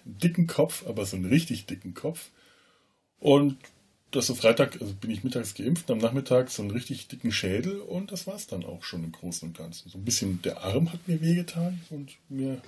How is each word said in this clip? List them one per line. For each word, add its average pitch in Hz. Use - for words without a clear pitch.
einen -
dicken 170
Kopf, -
aber 104
so 98
einen 92
richtig 135
dicken 92
Kopf. -
Und 143
das 127
so 123
Freitag, 117
also 101
bin 107
ich 101
mittags 120
geimpft, 135
am 113
Nachmittag 127
so -
einen 101
richtig 123
dicken 120
Schädel 123
und 190
das 185
war's 196
dann 185
auch -
schon -
im 80
Großen 85
und 82
Ganzen. 85
So 95
ein 98
bisschen 98
der -
Arm 135
hat -
mir 165
wehgetan 170
und 143
mehr, 135